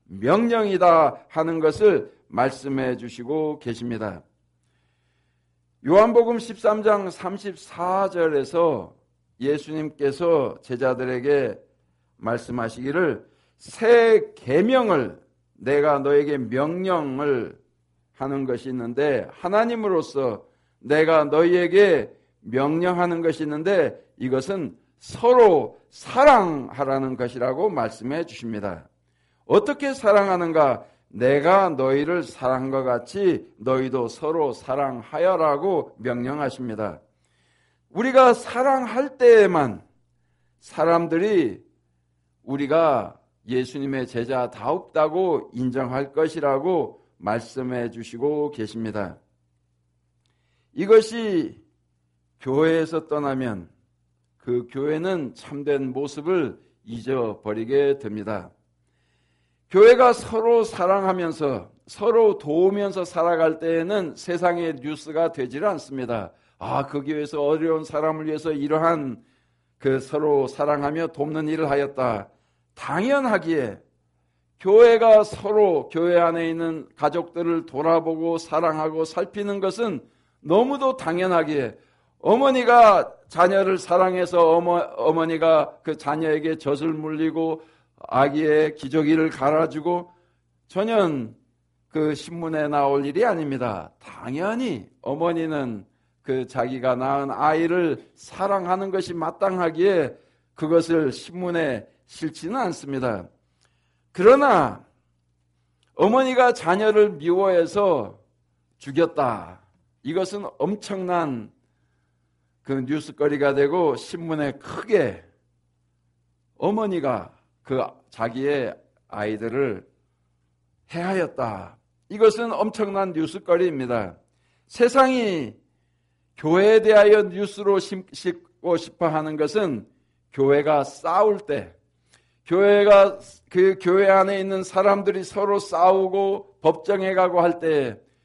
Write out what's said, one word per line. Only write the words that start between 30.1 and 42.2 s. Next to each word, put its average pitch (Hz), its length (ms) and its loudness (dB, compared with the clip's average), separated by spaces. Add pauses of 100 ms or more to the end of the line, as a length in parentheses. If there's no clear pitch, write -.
내가 147 640 2
너희를 143 520 -2
사랑한 131 480 -6
것 135 120 -4
같이 131 640 -2 (120)
너희도 127 500 -2
서로 156 440 -4
사랑하여라고 147 1500 -2
명령하십니다. 120 1000 -6 (920)
우리가 254 440 4
사랑할 262 800 -2
때에만 185 680 6 (800)
사람들이 165 1040 0 (800)